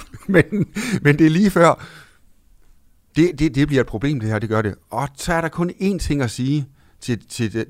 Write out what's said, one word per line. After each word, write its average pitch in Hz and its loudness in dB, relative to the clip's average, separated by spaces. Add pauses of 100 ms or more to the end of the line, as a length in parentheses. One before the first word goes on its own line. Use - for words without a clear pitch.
(300)
Men, 180 6 (580)
men 147 4
det 160 6
er 156 8
lige 190 2
før. 170 4 (1300)
Det, 156 2
det, 147 0
det 143 2
bliver 135 2
et - 0
problem, 135 -4
det 110 -4
her, 110 0
det 107 -6
gør 110 0
det. 101 -4 (140)
Og 127 -6
så - -4
er 165 0
der 160 -2
kun 175 -4
én 190 -4
ting 143 -2
at 117 -2
sige 135 -2 (360)
til, 117 -4
til, 113 -6